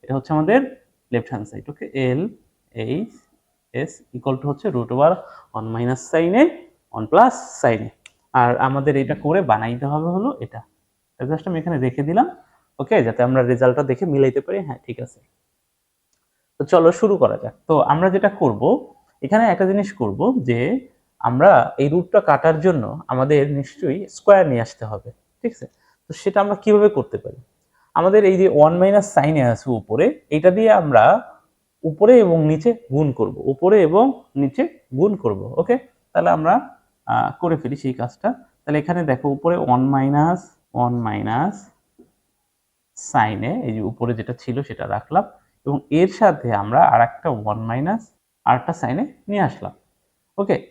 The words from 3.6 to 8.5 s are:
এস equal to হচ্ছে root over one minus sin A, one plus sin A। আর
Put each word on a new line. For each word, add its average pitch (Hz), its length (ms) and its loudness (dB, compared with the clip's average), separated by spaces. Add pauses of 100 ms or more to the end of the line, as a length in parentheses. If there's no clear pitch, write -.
এস 139 180 -6 (260)
equal 135 240 -4
to 139 80 -10
হচ্ছে 143 260 -6
root 120 200 -4
over 147 160 4 (480)
one 110 160 -10
minus 123 260 -4 (100)
sin 170 300 0
A, - 20 6 (540)
one 110 140 -8
plus 233 240 4 (260)
sin 113 260 0
A। - 20 -12 (520)
আর 120 100 4 (160)